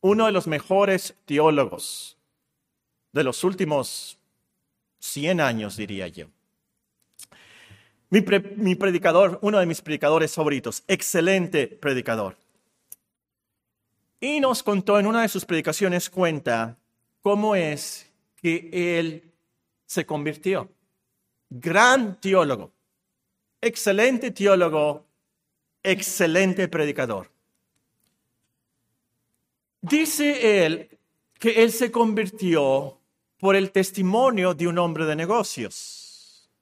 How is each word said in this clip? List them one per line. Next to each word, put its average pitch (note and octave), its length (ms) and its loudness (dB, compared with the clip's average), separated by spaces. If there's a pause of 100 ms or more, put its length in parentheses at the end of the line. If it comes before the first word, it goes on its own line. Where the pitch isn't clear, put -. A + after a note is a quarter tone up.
Uno G#3+ 240 4
de G#3+ 60 2
los F#3 140 0
mejores F#3+ 680 0 (100)
teólogos C#3+ 920 0 (920)
de C#3+ 140 0
los B2+ 180 -4
últimos D#3+ 760 -4 (800)
cien D#3+ 420 -4
años, A2 380 -2
diría G2 300 -8
yo. E2 180 -16 (1800)
Mi G#3 100 6
pre-, G3 360 -2
mi G3 180 0
predicador, F3+ 680 2
uno G#3 180 2
de F#3 60 4
mis E3 160 -4
predicadores D3+ 540 0
favoritos, C#3+ 520 -4
excelente F3 840 0
predicador. A#2 680 -4 (1800)
Y C#4+ 200 -2
nos C4 220 0
contó G3+ 360 2
en G3 80 2
una A3+ 160 0
de A3 80 0
sus F3+ 160 -8
predicaciones, F3 640 -2
cuenta B2+ 680 -2 (460)
cómo G#3 340 2
es D3+ 560 -6 (240)
que E3+ 320 -4 (300)
él D#3+ 340 -6 (540)
se - 180 -4
convirtió. D3+ 680 -4 (800)
Gran G3+ 720 2
teólogo, D3+ 540 0 (880)
excelente A#3 680 0
teólogo, E3 720 2 (840)
excelente F#3+ 800 0
predicador. C#3+ 640 -4 (2500)
Dice C#4+ 840 2
él D#3+ 340 -4 (400)
que A3+ 240 4
él A3+ 100 4
se A#3+ 200 -2
convirtió F3+ 1040 0 (380)
por G3 180 2
el G3 160 2
testimonio F#3+ 840 2
de E3+ 120 -4
un F3 120 -2
hombre E3 260 -2
de D3+ 100 0
negocios. - 1300 -6 (140)